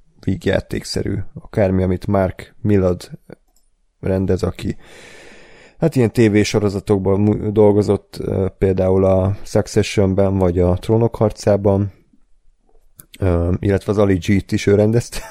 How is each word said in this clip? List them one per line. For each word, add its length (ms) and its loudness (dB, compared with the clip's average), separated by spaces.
vígjátékszerű, 960 -4
akármi, 500 -2
amit 240 -4
Mark 540 -4
Millard 500 0
rendez, 440 -2
aki 340 -8
hát 180 -2
ilyen 160 4
tévésorozatokban 1080 2
mu-, 320 0
dolgozott, 680 2
ö, 260 -2
például 480 2
a 380 2
Successionben, 920 0
vagy 220 2
a 140 2
Trónok 420 0
harcában, 760 0
ö, 400 0
illetve 320 -2
az 60 0
Ali 200 2
G-t 340 -2
is 160 -2
ő 80 4
rendezte 440 0